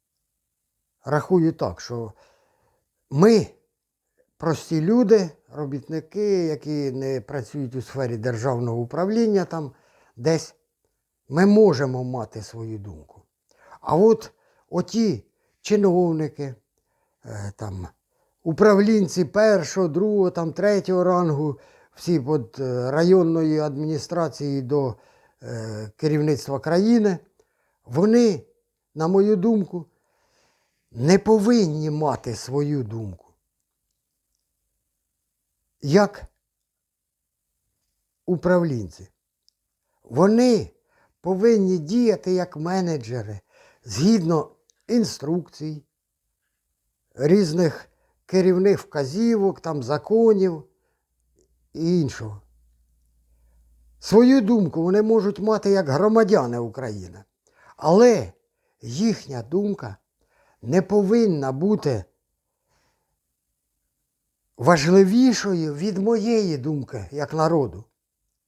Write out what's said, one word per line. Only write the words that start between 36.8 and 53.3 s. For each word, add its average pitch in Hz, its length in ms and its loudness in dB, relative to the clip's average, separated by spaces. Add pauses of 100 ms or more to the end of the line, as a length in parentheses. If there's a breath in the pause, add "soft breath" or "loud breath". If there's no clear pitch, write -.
управлінці. 156 800 -2 (960)
Вони 202 640 2 (500)
повинні 190 580 0
діяти 190 540 -2
як 180 240 -4
менеджери, 135 840 -6 (440 soft breath)
згідно 160 640 0 (360)
інструкцій, 156 960 -4 (1300)
різних 165 760 0 (380)
керівних 185 540 2
вказівок, 196 800 -2
там, 151 220 -6
законів 185 800 2 (1080)
і 170 280 0
іншого. 110 420 -6 (1600)